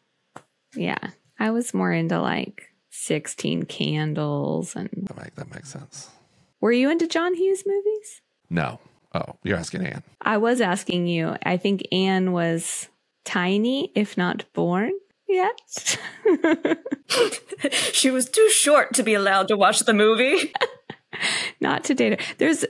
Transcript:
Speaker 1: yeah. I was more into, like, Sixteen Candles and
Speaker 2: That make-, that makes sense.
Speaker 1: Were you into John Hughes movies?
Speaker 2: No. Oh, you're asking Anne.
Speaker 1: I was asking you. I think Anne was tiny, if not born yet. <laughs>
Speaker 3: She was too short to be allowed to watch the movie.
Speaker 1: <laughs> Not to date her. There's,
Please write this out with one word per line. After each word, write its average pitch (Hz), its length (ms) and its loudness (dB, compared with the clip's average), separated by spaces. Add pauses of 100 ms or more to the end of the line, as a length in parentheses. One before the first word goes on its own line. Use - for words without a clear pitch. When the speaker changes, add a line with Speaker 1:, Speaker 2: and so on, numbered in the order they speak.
(760)
Speaker 1:
yeah. - 320 -4 (320)
I 220 100 0
was 233 240 -2
more 185 180 0
into, 165 300 0
like, - 480 -4 (220)
Sixteen - 720 -4
Candles 151 1120 -4
and - 140 -10 (180)
Speaker 2:
That - 100 -14
make-, - 200 -18
that - 140 -14
makes - 180 -18
sense. - 420 -18 (480)
Speaker 1:
Were 214 120 2
you 254 200 4
into 339 160 2
John 339 260 0
Hughes 381 320 0
movies? 403 560 -2 (260)
Speaker 2:
No. 78 320 -4 (360)
Oh, - 260 -6
you're 196 160 0
asking 185 300 -6
Anne. - 160 -10 (180)
Speaker 1:
I 214 160 0
was 233 240 2
asking 180 460 -2
you. 165 360 -2
I 180 140 0
think 196 240 0 (100)
Anne 185 400 2
was 170 580 -2 (340)
tiny, 214 720 0
if 208 200 -2
not 180 380 -2
born 180 380 0 (360)
yet. - 680 -2 (280)
<laughs> 330 520 2 (1160)
Speaker 3:
She - 160 4
was 254 200 0
too 440 200 6
short 285 460 4
to 247 80 2
be 220 100 2
allowed 196 360 2
to 214 60 2
watch 202 240 4
the 226 140 4
movie. 226 580 4 (540)
Speaker 1:
<laughs> - 560 -6
Not - 240 0
to 294 80 2
date 226 260 0
her. - 180 -10
There's, 311 320 2